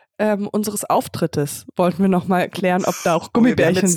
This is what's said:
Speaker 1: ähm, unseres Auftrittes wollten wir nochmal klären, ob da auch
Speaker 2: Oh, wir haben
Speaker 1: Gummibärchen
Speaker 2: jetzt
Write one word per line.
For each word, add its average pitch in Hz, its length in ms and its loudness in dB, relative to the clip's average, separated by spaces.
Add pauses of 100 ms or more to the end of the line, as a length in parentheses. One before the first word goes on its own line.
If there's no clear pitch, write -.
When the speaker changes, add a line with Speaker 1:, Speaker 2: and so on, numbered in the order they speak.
(200)
Speaker 1:
ähm, 208 280 0
unseres 208 380 -4
Auftrittes - 800 -2 (100)
wollten 180 260 0
wir 196 60 4
nochmal 180 420 0
klären, 185 360 0
ob 175 180 -2
da 170 120 2
auch 165 80 -2
Speaker 2:
Oh, - 0 -
wir - 20 -14
haben - 80 -12
Speaker 1:
Gummibärchen 185 480 4
Speaker 2:
jetzt 185 160 4